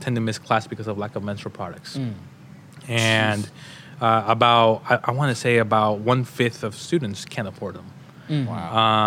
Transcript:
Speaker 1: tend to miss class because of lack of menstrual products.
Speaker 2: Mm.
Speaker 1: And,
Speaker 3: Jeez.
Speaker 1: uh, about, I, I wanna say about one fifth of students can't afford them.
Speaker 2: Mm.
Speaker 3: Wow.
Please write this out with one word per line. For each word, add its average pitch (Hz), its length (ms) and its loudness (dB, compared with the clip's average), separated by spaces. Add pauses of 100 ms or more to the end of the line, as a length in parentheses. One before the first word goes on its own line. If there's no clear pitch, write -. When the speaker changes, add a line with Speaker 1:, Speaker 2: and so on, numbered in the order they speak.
Speaker 1:
tend 123 160 -2
to 117 40 -2
miss 110 180 -2
class 110 280 0
because 107 200 -10
of 104 120 -6
lack 104 180 -6
of 101 80 -6
menstrual 104 280 -8
products. - 440 -12
Speaker 2:
Mm. 127 160 -4 (760)
Speaker 1:
And, 110 560 2
Speaker 3:
Jeez. - 60 -14 (520)
Speaker 1:
uh, 113 240 4
about, 113 600 4
I, 123 160 4
I - 80 -2
wanna 131 220 0
say 120 240 2
about 107 420 2
one 123 240 2
fifth - 380 -2
of 107 120 -6
students 113 500 -4
can't 107 240 -8
afford - 280 -10
them. 90 100 -16 (420)
Speaker 2:
Mm. 147 180 -2
Speaker 3:
Wow. 87 300 -4 (300)